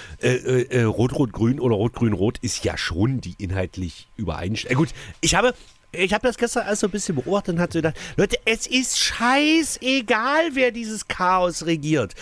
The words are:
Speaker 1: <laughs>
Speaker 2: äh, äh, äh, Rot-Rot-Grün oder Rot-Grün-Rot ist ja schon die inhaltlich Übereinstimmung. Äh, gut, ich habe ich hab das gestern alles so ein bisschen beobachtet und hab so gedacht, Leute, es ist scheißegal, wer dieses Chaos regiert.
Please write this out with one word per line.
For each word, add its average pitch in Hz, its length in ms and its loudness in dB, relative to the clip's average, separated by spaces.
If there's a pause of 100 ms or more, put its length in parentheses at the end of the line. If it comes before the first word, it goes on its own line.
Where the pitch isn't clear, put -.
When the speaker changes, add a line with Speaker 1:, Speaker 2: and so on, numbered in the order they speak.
Speaker 1:
<laughs> - 200 -16
Speaker 2:
äh, 123 120 4
äh, 127 280 0 (180)
äh, - 40 4
Rot-Rot-Grün 120 760 2
oder 117 160 2
Rot-Grün-Rot 110 640 0
ist - 220 -4
ja 82 120 0
schon 110 440 0
die 87 180 -12
inhaltlich 92 800 -6
Übereinstimmung. 92 560 -4
Äh, 143 140 2
gut, - 80 -10 (260)
ich 165 140 0
habe 233 180 4 (400)
ich 185 220 0
hab 214 80 0
das 247 160 0
gestern - 280 -2
alles 208 140 -2
so 220 60 2
ein 180 60 -2
bisschen 196 240 -4
beobachtet 180 400 0
und 170 40 0
hab 175 120 0
so 160 80 0
gedacht, 156 160 0 (200)
Leute, 196 280 2
es 220 240 -2
ist 254 300 0
scheißegal, 269 1500 2
wer 254 180 2
dieses 220 380 -8
Chaos 180 580 0
regiert. 151 560 0